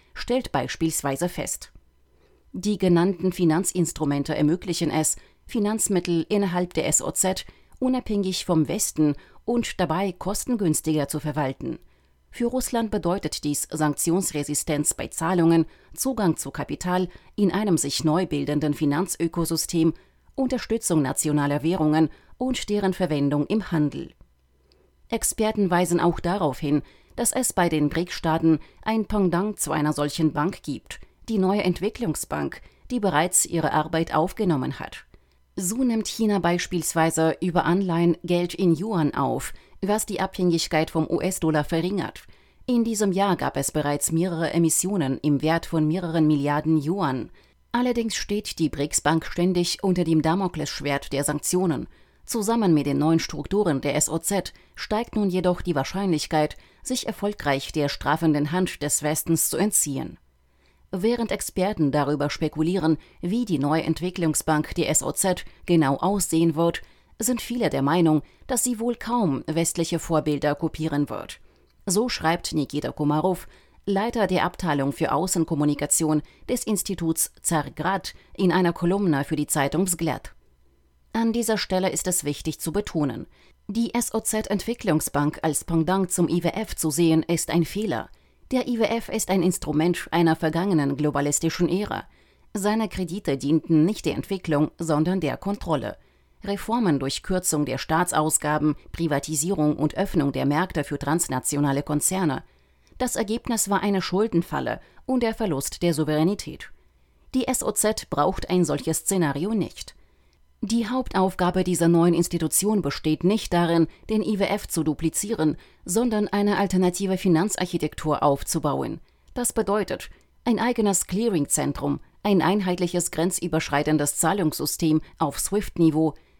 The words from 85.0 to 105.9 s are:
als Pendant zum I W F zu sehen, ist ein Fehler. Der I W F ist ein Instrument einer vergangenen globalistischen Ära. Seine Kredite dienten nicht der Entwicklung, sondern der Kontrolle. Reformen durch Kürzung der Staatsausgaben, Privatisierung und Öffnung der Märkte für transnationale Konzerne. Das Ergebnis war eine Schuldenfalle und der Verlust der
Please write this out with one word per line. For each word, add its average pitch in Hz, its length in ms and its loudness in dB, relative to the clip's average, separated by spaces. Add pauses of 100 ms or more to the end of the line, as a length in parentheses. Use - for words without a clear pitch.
als 156 200 -2
Pendant 180 480 0
zum 175 160 2
I 175 160 0
W 175 60 2
F - 260 -6
zu 160 140 -2
sehen, 160 320 4
ist - 300 -2
ein 165 140 4
Fehler. 185 440 -4 (400)
Der 254 180 0
I 240 120 -2
W 226 60 4
F - 240 -2
ist 220 200 -4
ein 185 140 2
Instrument 170 680 0
einer 165 260 4
vergangenen 156 640 0
globalistischen 147 720 0
Ära. 190 360 -4 (500)
Seine 208 340 0
Kredite 175 480 -4
dienten 156 480 4
nicht 208 200 -2
der 160 100 -2
Entwicklung, 156 640 0
sondern 160 400 0
der 147 180 -4
Kontrolle. 175 600 -4 (460)
Reformen 202 540 0
durch 139 240 -4
Kürzung 180 440 0
der 131 120 -4
Staatsausgaben, 151 1000 0 (160)
Privatisierung 156 840 0
und 151 180 0
Öffnung 143 360 0
der 131 160 0
Märkte 151 360 0
für 143 140 -6
transnationale 143 840 0
Konzerne. 147 600 0 (540)
Das 247 180 -2
Ergebnis 220 540 -2
war 196 120 2
eine 196 200 2
Schuldenfalle 170 800 -2 (240)
und 254 160 0
der 226 140 0
Verlust 165 480 -4
der 170 100 4